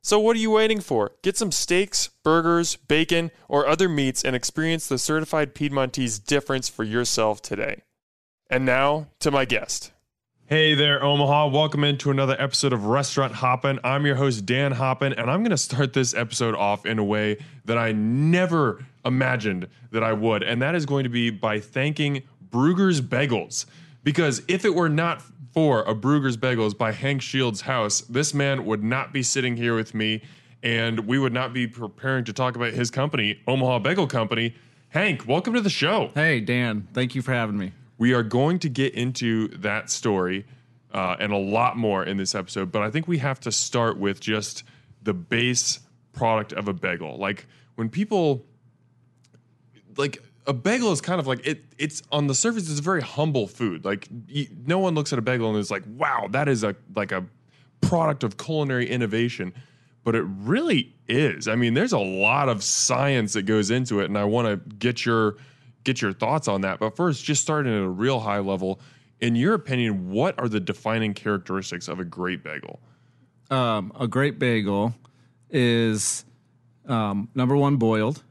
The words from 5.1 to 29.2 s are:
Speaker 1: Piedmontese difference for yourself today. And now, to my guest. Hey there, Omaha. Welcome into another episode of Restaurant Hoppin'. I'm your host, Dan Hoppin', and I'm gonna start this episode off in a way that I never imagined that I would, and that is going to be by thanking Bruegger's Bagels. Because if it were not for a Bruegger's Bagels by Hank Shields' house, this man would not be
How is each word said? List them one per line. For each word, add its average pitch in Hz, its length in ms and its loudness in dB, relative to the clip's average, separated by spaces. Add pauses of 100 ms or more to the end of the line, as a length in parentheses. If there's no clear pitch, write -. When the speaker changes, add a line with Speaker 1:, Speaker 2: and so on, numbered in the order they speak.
Speaker 1:
Piedmontese 131 640 -2
difference 135 500 -2
for 110 160 -4
yourself 110 560 0
today. 107 420 -6 (680)
And 127 160 0
now, 139 420 2 (120)
to 156 100 2
my 139 140 4
guest. - 480 -4 (540)
Hey 156 280 4
there, 143 300 2
Omaha. 143 440 4
Welcome 147 360 2
into 143 280 2
another 135 280 2
episode 139 320 0
of 107 140 0
Restaurant 131 480 2
Hoppin'. 131 500 0
I'm 139 220 0
your 143 100 4
host, 123 300 0
Dan 135 260 2
Hoppin', 131 400 0
and 120 180 -2
I'm 180 140 0
gonna 208 140 2
start 127 340 0
this 131 220 2
episode 113 420 -2
off 101 300 0
in 110 120 0
a 104 60 2
way 107 360 0 (260)
that 117 120 0
I 113 140 2
never 147 960 2 (180)
imagined 123 640 0 (240)
that 113 100 0
I 113 120 2
would, 107 300 2
and 117 180 0
that 156 140 0
is 156 100 0
going 139 180 0
to 123 60 -2
be 117 200 0
by 107 300 -2
thanking 143 640 -2 (260)
Bruegger's 170 520 4
Bagels. 123 640 -2 (400)
Because 147 420 2
if 180 160 0
it 202 100 4
were 170 140 2
not 160 340 0 (320)
for 147 280 4
a 110 140 0
Bruegger's 131 420 2
Bagels 113 400 0
by 110 140 0
Hank 135 300 -2
Shields' 120 400 -2
house, 113 400 0
this 143 320 -2
man 139 320 0
would 104 180 -2
not 127 280 -2
be 135 120 -2